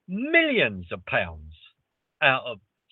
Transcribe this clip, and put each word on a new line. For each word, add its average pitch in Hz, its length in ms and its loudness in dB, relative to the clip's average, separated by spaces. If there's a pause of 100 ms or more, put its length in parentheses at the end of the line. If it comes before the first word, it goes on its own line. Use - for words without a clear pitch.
millions 208 840 2
of 92 140 -10
pounds 80 480 -4 (680)
out 131 240 4
of 113 140 -10 (320)